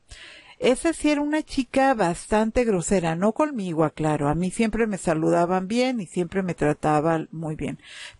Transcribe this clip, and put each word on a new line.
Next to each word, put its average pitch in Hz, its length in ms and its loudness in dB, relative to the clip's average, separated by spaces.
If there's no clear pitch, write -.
Esa 285 360 2
sí - 160 0
era 294 100 2
una 294 220 -2
chica 269 500 2
bastante 220 720 0
grosera, 185 500 0
no 196 180 2
conmigo, 196 520 0
aclaro. 151 440 0
A 151 60 2
mí 175 160 0
siempre 226 360 0
me 208 100 -4
saludaban 170 720 0
bien 247 320 0
y 170 60 -8
siempre 180 360 -4
me 175 120 -4
trataban 151 760 0
muy 156 260 -8
bien. 147 220 -8